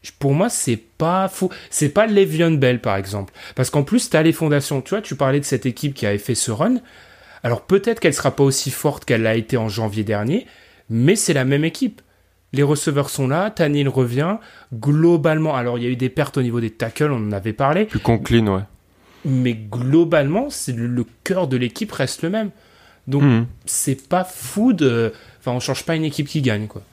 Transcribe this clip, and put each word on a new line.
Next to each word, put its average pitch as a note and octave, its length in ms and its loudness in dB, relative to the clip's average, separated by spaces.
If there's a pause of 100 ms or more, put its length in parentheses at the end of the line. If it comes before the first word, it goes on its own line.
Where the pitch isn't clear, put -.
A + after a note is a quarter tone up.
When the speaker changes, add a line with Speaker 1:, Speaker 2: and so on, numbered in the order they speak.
Speaker 1:
Je, - 160 -16
pour C#3 140 0
moi, F#3 160 2
c'est A#2+ 280 -2
pas F3+ 520 -2
fou. F#3 220 -2 (200)
C'est - 200 0
pas G#3 160 4
Le'Veon E3+ 460 4
Bell, B2+ 280 2
par G2+ 160 0
exemple. G2 360 -6 (220)
Parce B2+ 160 -2
qu'en D3 140 2
plus, A3+ 260 0
t'as D#3+ 120 4
les D#3+ 100 4
fondations. D3 480 0
Tu - 100 -14
vois, G#3 120 -2
tu - 140 -8
parlais C#3 220 2
de C#3+ 60 -2
cette - 220 -2
équipe C#3 280 -4
qui - 120 -4
avait G2+ 120 0
fait A#2 160 -4
ce - 160 -4
run. E3+ 260 0 (680)
Alors, - 200 -2
peut-être G3+ 380 0
qu'elle D#3 140 2
sera - 200 0
pas C#3+ 80 2
aussi C3+ 280 2
forte - 340 -4
qu'elle A2+ 180 2
l'a A2+ 140 2
été A#2 220 -2
en A2 100 -2
janvier G#2+ 340 -4
dernier, A2 440 -2 (440)
mais B2+ 240 4
c'est F#3 200 0
la C3 100 0
même C#3 200 2
équipe. E3 360 -4 (520)
Les C3+ 100 0
receveurs C#3+ 480 0
sont C3+ 180 -2
là, F3+ 220 0
Tannehill D3 400 0
revient. C3 460 0 (380)
Globalement, D#3 800 2
alors, B2 240 -2
il A#2+ 60 -4
y - 20 0
a B2 40 0
eu B2+ 60 -2
des B2+ 120 -2
pertes B2 300 -2
au C3 40 2
niveau A#2+ 180 0
des A2+ 100 -2
tackles, C#3 420 -2
on A2 160 -2
en G#2 40 -2
avait G2+ 200 -4
parlé. D3 320 0
Speaker 2:
Plus - 160 -4
Conklin, A#2 480 2
ouais. F#2+ 140 0 (640)
Speaker 1:
Mais B2+ 280 2
globalement, D3 920 0
c'est - 240 -8
le, A#2 140 -4
le B2 180 -2 (180)
cœur F3+ 260 0
de C3 100 0
l'équipe B2 340 -4
reste - 300 -4
le E3 80 -2
même. G#3+ 200 -2 (560)
Donc, C#3 160 0
Speaker 2:
Mhm. A#2+ 240 4 (200)
Speaker 1:
c'est - 420 -4
pas F3+ 160 0
fou - 480 0
de... A#2 400 2 (260)
Enfin, B2 140 -4
on B2 80 -2
change - 240 -4
pas E3 100 -2
une D#3+ 100 0
équipe C#3+ 220 -2
qui D3+ 160 -2
gagne, G#2+ 240 0
quoi. - 160 -14 (100)